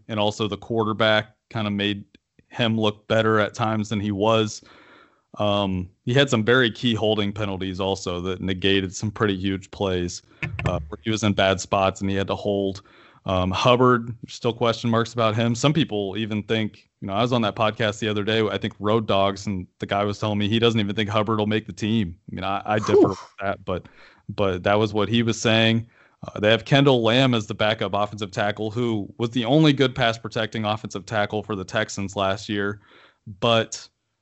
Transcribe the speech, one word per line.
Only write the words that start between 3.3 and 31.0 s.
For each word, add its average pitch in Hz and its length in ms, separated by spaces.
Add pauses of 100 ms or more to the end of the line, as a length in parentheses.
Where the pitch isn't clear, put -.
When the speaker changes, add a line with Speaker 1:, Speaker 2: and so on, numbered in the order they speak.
Speaker 1:
at 101 120
times 110 380
than 107 100
he 104 100
was. 107 520 (760)
Um, 101 520 (160)
he 120 80
had 139 160
some 113 120
very 120 280
key 120 240
holding 104 360
penalties 95 480
also 95 440
that 92 180
negated 95 540
some 107 160
pretty 104 260
huge 95 340
plays, 90 520 (420)
uh, 90 240
where - 140
he 113 80
was 107 120
in 104 120
bad 95 260
spots 95 400
and 98 80
he 98 80
had 95 120
to 101 60
hold. 98 460 (460)
Um, 92 240
Hubbard, 120 680 (120)
still - 260
question 117 340
marks 113 240
about 110 240
him. 117 180
Some 143 200
people 104 420
even 107 260
think 110 440 (120)
you 107 80
know, 98 60
I 104 80
was 123 100
on 120 100
that 101 120
podcast 107 460
the 110 80
other 104 160
day, 110 240
I 98 100
think 104 220
Road 107 260
Dogs, 98 400
and 95 200 (120)
the 104 80
guy 101 180
was 104 140
telling 107 200
me 104 100
he 113 100
doesn't 113 220
even 101 160
think 107 120
Hubbard 107 300
will 104 80
make 107 200
the 98 60
team. 104 440 (140)
I 92 40
mean, 92 100
I, 98 200
I 107 160
differ - 140
Speaker 2:
Whew. 392 160
Speaker 1:
with - 160 (140)
that, 98 240
but, 92 220 (420)
but 95 360
that 101 140
was 107 140
what 104 160
he 117 140
was 113 180
saying. 113 460 (400)
Uh, - 140
they 104 100
have 110 140
Kendall 139 380
Lamb 123 320
as 107 120
the 110 80
backup 107 400
offensive 101 380
tackle, 104 400
who 113 360 (100)
was 117 120
the 120 140
only 151 280
good 127 220
pass 117 240
protecting 110 460
offensive 104 420